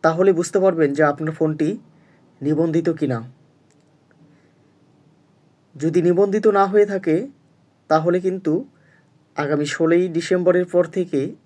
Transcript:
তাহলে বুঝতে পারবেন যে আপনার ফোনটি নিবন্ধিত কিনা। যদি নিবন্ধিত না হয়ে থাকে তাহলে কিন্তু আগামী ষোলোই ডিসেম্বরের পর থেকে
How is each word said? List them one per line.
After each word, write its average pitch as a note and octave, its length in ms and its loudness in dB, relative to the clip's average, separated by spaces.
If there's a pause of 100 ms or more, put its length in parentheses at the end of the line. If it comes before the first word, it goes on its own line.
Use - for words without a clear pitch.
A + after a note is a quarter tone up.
তাহলে E3+ 280 2
বুঝতে E3+ 280 -2
পারবেন E3 340 2
যে D#3 100 0
আপনার D#3 280 -2
ফোনটি D#3 360 -2 (720)
নিবন্ধিত D#3+ 500 -2
কিনা। C#3+ 280 -4 (2500)
যদি D#3+ 260 0
নিবন্ধিত G3 460 2
না G3 180 4
হয়ে G#3 200 4
থাকে F#3+ 300 -2 (760)
তাহলে E3 300 2
কিন্তু F#3 320 -4 (840)
আগামী D3 300 -2
ষোলোই E3+ 420 0
ডিসেম্বরের F3 580 0
পর F3 180 0
থেকে E3+ 360 -4 (260)